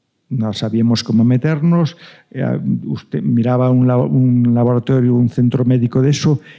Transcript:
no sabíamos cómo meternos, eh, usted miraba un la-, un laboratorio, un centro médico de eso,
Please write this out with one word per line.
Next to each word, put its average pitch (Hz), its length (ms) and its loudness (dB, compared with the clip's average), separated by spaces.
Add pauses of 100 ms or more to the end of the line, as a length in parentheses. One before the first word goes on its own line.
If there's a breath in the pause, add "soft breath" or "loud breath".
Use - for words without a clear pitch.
(280)
no 110 260 -4
sabíamos 113 500 -2
cómo 113 200 0
meternos, 156 720 0 (340 loud breath)
eh, 135 140 -8 (400)
usted - 400 -8
miraba 123 480 0
un 127 160 2
la-, 123 100 0
un 123 560 2
laboratorio, 123 600 0
un 120 140 2
centro 123 340 0
médico 123 380 0
de 139 80 2
eso, 147 320 0 (180 loud breath)